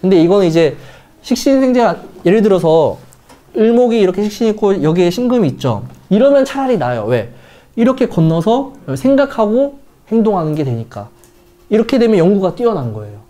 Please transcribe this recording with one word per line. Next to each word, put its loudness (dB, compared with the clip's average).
근데 4
이거는 2
이제 0
식신생제가, 0
예를 4
들어서 2
을목이 2
이렇게 0
식신이 -2
있고 -2
여기에 0
신금이 0
있죠. -4
이러면 4
차라리 -4
나아요. -4
왜? -2
이렇게 0
건너서 0
생각하고 0
행동하는 0
게 -4
되니까. -8
이렇게 0
되면 2
연구가 2
뛰어난 -4
거예요. -14